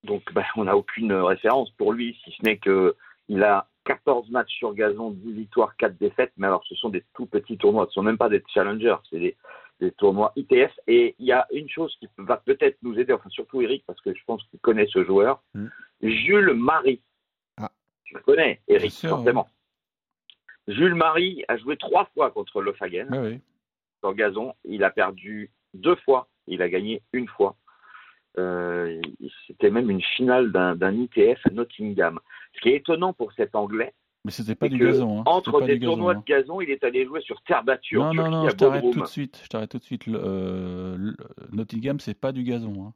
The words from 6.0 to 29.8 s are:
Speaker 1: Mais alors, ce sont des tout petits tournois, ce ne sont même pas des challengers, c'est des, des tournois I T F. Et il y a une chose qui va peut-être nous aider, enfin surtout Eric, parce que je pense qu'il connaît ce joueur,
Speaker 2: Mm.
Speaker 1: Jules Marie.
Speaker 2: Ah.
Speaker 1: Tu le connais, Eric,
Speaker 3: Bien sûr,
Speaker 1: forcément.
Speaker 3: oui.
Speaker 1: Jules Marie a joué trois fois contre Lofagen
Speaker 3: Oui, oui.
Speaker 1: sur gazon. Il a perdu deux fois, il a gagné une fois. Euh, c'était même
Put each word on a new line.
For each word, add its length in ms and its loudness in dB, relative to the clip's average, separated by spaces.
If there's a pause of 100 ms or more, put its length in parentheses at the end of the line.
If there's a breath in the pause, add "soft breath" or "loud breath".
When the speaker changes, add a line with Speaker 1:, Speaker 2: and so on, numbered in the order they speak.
Speaker 1:
Mais 80 -4
alors, 240 2
ce 60 -14
sont 140 -6
des 140 -6 (120)
tout 100 -10
petits 320 -6
tournois, 280 4
ce 40 -12
ne 40 -18
sont 100 -2
même 160 2
pas 100 4
des 140 2 (100)
challengers, 440 0 (120)
c'est 100 -8
des, 160 -4 (440 loud breath)
des 120 0
tournois 440 2
I 100 -6
T 220 4
F. 60 -8 (120)
Et 320 4
il 80 -8
y 60 2
a 200 2
une 160 -8
chose 320 -8
qui 80 -18 (120)
va 180 -2
peut-être 460 0
nous 160 -6
aider, 120 0
enfin 200 -2
surtout 320 -6
Eric, 240 -4
parce 140 -14
que 120 -6
je 140 -14
pense 240 -6
qu'il 80 -20
connaît 340 2
ce 100 4
joueur, 380 4 (140)
Speaker 2:
Mm. 100 -8 (380 loud breath)
Speaker 1:
Jules 500 4
Marie. 480 2 (580)
Speaker 2:
Ah. 120 -10 (320)
Speaker 1:
Tu 100 -20
le 80 -14
connais, 460 2
Eric, 140 6
Speaker 3:
Bien 100 -2
sûr, 180 -8
Speaker 1:
forcément. 400 0
Speaker 3:
oui. 60 -20 (1120 loud breath)
Speaker 1:
Jules 260 2
Marie 540 0
a 100 0
joué 180 -6
trois 380 2
fois 160 0
contre 320 -8
Lofagen 480 -6
Speaker 3:
Oui, 80 -4
oui. 240 -6 (580)
Speaker 1:
sur 140 -4
gazon. 400 -2 (100)
Il 200 -4
a 80 2
perdu 580 -6 (240)
deux 220 0 (100)
fois, 240 2 (160)
il 160 -6
a 80 0
gagné 320 -4 (120)
une 140 -4
fois. 280 0 (840 soft breath)
Euh, 640 -4 (460)
c'était 240 2
même 180 0